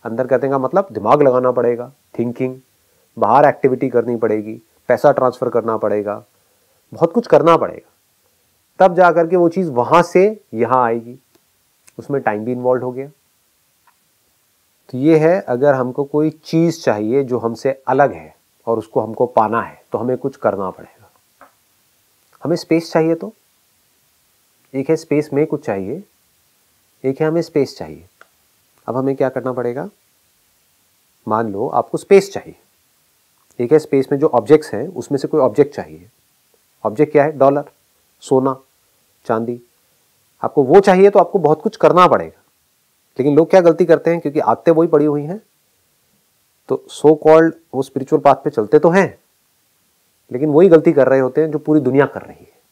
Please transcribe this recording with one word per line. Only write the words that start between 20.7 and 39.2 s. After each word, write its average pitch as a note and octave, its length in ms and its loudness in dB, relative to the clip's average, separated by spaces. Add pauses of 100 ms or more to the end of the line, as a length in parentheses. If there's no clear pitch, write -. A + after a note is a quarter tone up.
हमें D#3 120 -2
स्पेस E3 360 -4
चाहिए, E3 240 0
तो G3 180 -14 (1400)
एक C3+ 160 -8
है D#3+ 60 2
स्पेस D3+ 380 -4
में D3 140 0
कुछ C#3+ 180 -8
चाहिए, G#2+ 380 -8 (1000)
एक C3+ 160 -4
है D#3 60 0
हमें E3 140 0
स्पेस D3 360 -4
चाहिए। D#2 300 -18 (800)
अब A#2 100 -6
हमें C3+ 180 -2
क्या C3+ 140 -2
करना B2+ 240 -8
पड़ेगा? B2 360 -8 (1400)
मान A2 240 -4
लो G2+ 160 -8
आपको D#3+ 300 -6
स्पेस G3 360 2
चाहिए, - 220 -14 (1040)
एक A#2+ 120 -2
है D3+ 80 4
स्पेस C3+ 320 -4
में C#3 80 -4
जो D3+ 80 -2
ऑब्जेक्ट्स C#3+ 460 0
हैं A2+ 140 -8
उसमें C#3 320 -8
से D#3 80 -8
कोई D3+ 140 0
ऑब्जेक्ट B2+ 340 0
चाहिए। E2+ 340 -16 (760)
ऑब्जेक्ट C#3+ 260 -2
क्या D3 120 2
है? D#3 80 -2
डॉलर, C#3 400 0 (500)
सोना, C3 400 -2 (640)